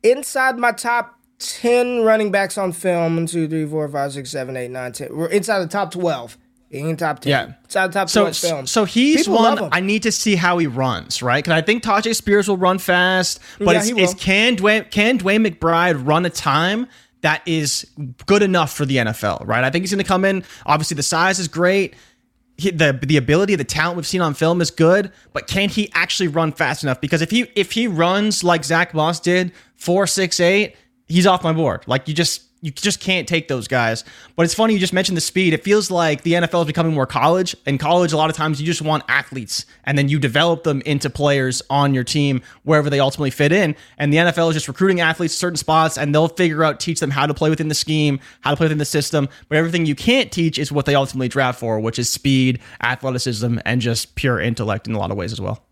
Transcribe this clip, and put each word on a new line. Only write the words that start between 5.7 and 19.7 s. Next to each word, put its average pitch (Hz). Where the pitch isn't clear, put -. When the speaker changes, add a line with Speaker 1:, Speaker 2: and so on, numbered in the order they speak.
Speaker 1:
twelve. 160
He 139
ain't 156
top 151
ten. 139
Speaker 2:
Yeah. 135
Speaker 1:
Inside 190
the 165
top 185
Speaker 2:
So, 214
Speaker 1:
twelve 165
film. 151
Speaker 2:
so 220
he's 277
Speaker 1:
People 339
love 240
Speaker 2:
one 190
Speaker 1:
him. 156
Speaker 2:
I 170
need 202
to 214
see 208
how 175
he 165
runs, 123
right? 123
'Cause 170
I 160
think 220
Tajay 220
Spears 202
will 202
run 185
fast, 180
but 202
Speaker 1:
Yeah, -
Speaker 2:
it's, 208
Speaker 1:
he 233
Speaker 2:
it's 180
Speaker 1:
will. -
Speaker 2:
can 214
Dwayne, 208
can 220
Dwayne 202
McBride 165
run 160
a 185
time 180
that 156
is 160
good 208
enough 185
for 147
the 131
N 117
F -
L, 101
right? 113
I 135